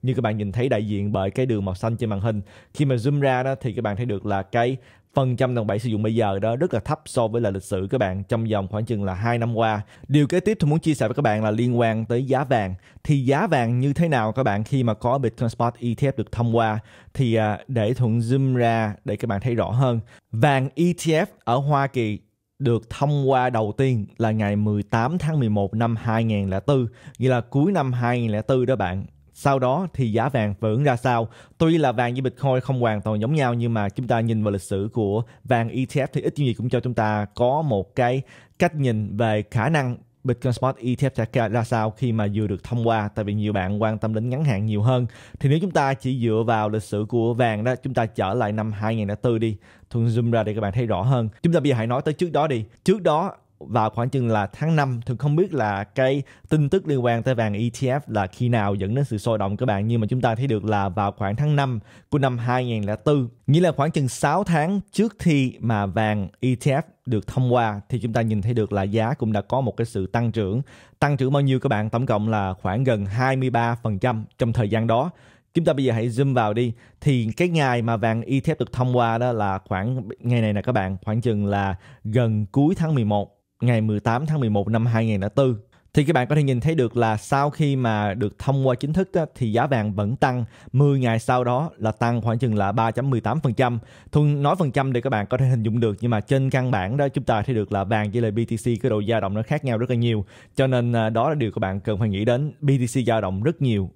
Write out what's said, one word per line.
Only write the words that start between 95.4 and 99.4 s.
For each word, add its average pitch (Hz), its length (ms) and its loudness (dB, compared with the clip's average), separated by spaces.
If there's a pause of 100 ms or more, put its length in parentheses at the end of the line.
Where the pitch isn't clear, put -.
hình 123 180 2
dung 113 160 0
được, 110 220 0
nhưng 120 100 0
mà 107 80 2
trên 135 300 0
căn 127 220 0
bản 104 260 -2
đó 143 100 2
chúng 123 160 -4
ta 110 180 0
thấy 123 140 -2
được 104 160 -2
là 98 120 0
vàng 104 280 -2
với 117 100 -2
lại 110 100 0
B 104 80 -2 (100)
T 117 40 -2 (100)
C - 20 -4
cái 120 240 0
độ 107 140 0
dao 110 180 0
động 98 120 -2
nó 107 100 -2